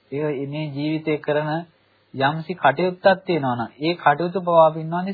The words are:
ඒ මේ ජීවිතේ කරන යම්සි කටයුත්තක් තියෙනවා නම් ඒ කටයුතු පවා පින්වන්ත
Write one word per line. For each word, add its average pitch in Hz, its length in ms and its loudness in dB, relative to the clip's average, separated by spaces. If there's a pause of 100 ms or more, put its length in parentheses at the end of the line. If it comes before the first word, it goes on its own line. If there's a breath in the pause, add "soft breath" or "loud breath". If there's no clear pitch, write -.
(120)
ඒ 143 360 -4
මේ 151 200 -8
ජීවිතේ 151 520 -4
කරන 151 320 -2 (640)
යම්සි 151 420 -2
කටයුත්තක් 180 680 2
තියෙනවා 139 340 -2
නම් 117 220 -6
ඒ 160 180 -2
කටයුතු 170 460 0
පවා 170 300 6
පින්වන්ත 165 420 -6